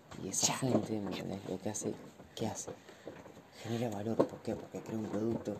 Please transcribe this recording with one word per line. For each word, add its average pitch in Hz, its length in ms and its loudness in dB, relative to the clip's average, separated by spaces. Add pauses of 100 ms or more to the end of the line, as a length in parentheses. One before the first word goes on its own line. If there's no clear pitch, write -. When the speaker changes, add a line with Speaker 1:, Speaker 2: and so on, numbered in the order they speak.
(240)
Speaker 1:
Y 92 40 -2
esa - 180 4
Speaker 2:
ya. - 100 6
Speaker 1:
gente, 110 420 4
¿me 98 120 0
entendés? 90 360 -2
Lo 92 140 0
que - 80 0
hace, 107 240 0 (420)
¿qué 117 120 0
hace? - 240 -2 (920)
Genera 117 280 0
valor. 107 260 0
¿Por - 240 4
qué? 110 160 0
Porque - 240 -6
crea 110 180 -2
un 110 80 0
producto, 107 540 2